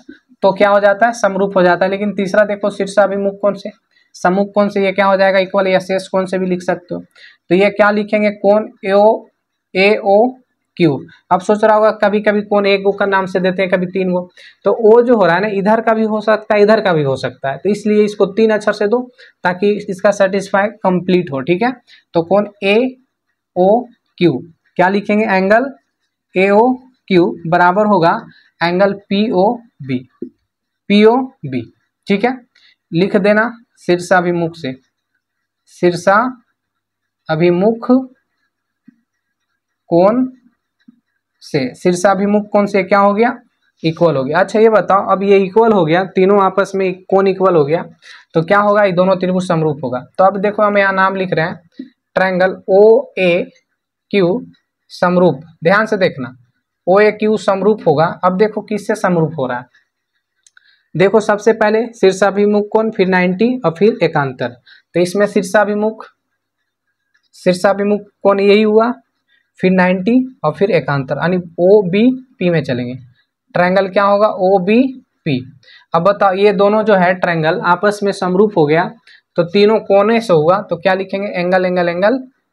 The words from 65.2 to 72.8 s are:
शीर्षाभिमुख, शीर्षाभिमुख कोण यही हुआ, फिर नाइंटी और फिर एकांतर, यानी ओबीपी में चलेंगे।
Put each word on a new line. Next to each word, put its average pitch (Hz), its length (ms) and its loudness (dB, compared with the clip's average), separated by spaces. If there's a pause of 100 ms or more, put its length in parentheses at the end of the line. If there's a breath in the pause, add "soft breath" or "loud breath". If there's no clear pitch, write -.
शीर्षाभिमुख, 208 800 -2 (1300)
शीर्षाभिमुख 202 640 -2 (220)
कोण 196 180 2
यही 202 220 4
हुआ, 220 300 2 (680)
फिर 185 100 0
नाइंटी 185 440 0 (300)
और 156 80 -2
फिर 196 200 -2
एकांतर, 143 440 -2
यानी 165 200 -2 (240)
ओबीपी 202 880 2
में 160 120 0
चलेंगे। 123 320 -6 (600)